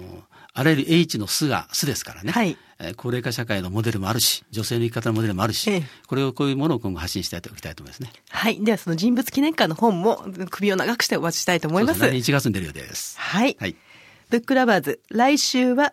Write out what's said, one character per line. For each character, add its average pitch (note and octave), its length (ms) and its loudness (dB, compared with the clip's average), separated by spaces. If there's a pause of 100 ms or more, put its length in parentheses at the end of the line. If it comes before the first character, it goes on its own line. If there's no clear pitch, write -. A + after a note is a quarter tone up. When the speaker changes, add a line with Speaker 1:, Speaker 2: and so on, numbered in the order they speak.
(540)
Speaker 1:
あ C3 100 -2
ら D#3 80 6
ゆ D3+ 60 4
る C#3 100 0
英 E3 180 6
知 E3 140 -4
の G2+ 80 -4
巣 - 200 0
が、 G2+ 240 -2
巣 - 140 -2
で C3 100 -2
す - 80 -6
か - 100 -14
ら D#2+ 100 -14
ね。 A#2+ 80 -2
Speaker 2:
は A3+ 120 0
い。 F3+ 140 -2 (220)
Speaker 1:
え E2 100 -10
ー、 - 60 -10
高 - 140 -8
齢 B2 120 -2
化 B2 100 -4
社 A#2 140 -4
会 G#2+ 160 0
の F2+ 80 -6
モ G#2 120 0
デ A2 100 0
ル G#2 80 -4
も G2 100 -2
あ A2+ 40 0
る A#2+ 60 -2
し、 - 300 0
女 A2 140 -6
性 A#2 160 -2
の A#2 60 2
生 A#2 40 -2
き A#2 40 -6
方 A#2+ 160 -2
の A2+ 40 0
モ A2 80 0
デ A2+ 60 0
ル G2+ 80 -2
も F#2 80 0
あ A2+ 40 2
る G#2 60 -2
し、 - 160 -2
Speaker 2:
え G3+ 60 0
え。 F3 80 -2 (240)
Speaker 1:
こ - 80 -4
れ C3+ 80 0
を、 C3+ 100 -2
こ D3 120 -2
う C#3 40 0
い C3+ 40 0
う C3 40 -2
も C#3+ 100 0
の D#3+ 80 2
を A#2 40 -4
今 G2+ 140 -4
後 E2 60 -6
発 F2 140 -6
信 F#2 100 -4
し - 60 -8
て F2 80 -8
お - 20 -10 (160)
き - 60 -18
た - 80 -10
い D2+ 60 -14
と - 80 -18
思 - 60 -18
い - 20 -18
ま - 40 -20
す - 60 -16
ね。 A#2 100 -12 (180)
Speaker 2:
は - 200 -2
い。 G3+ 140 -2
で A3 80 4
は、 G3+ 60 2
そ - 120 -8
の E3 60 0
人 G#3 180 2
物 B3+ 180 0
記 C4+ 100 0
念 D#4 120 2
館 A#3+ 140 4
の D#3+ 80 -2
本 G3+ 260 4
も A3 240 2 (240)
首 G3+ 240 0
を - 20 2
長 F#3+ 220 0
く - 60 0
し - 40 0
て G#3 100 0
お C#3 40 -2
待 E3 160 -2
ち - 60 -4
し - 20 -8
た F#3 80 4
い E3+ 60 2
と D#3+ 80 -2
思 E3 120 2
い G#3+ 40 4
ま C#4+ 100 2
す。 - 60 -4
Speaker 1:
そ D4 60 4
う - 20 4
で - 20 4
す - 40 2
ね。 C3 60 0
一 A#2 120 0
月 C#3 160 4
に A2 60 2
出 F#2+ 80 -2
る E2+ 60 -4
予 D2+ 60 -10
定 C#2+ 80 -12
で - 140 -14
す。 - 240 -10
Speaker 2:
は G#3 260 0
い。 C#4 140 2
Speaker 1:
は G#2 80 -4
い。 F2+ 80 -6 (540)
Speaker 2:
ブ A#3+ 100 4
ッ A3+ 40 -2
ク C4+ 120 0
ラ C4 100 6
バ G#3 140 6
ー - 20 2
ズ、 - 180 -4 (100)
来 C4+ 280 4
週 B3+ 360 2
は C#4 200 2